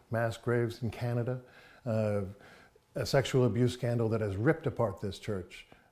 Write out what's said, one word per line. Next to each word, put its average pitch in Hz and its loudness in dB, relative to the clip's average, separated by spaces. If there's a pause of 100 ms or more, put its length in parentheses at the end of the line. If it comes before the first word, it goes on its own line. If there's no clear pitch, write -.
(120)
mass 113 0
graves 120 0
in 110 -2
Canada, 120 -4 (460)
uh, 104 0 (720)
a 120 -2
sexual 131 4
abuse 120 2
scandal 120 0
that 110 2
has 101 -2
ripped 151 2
apart 107 -2
this 98 -6
church - -8 (260)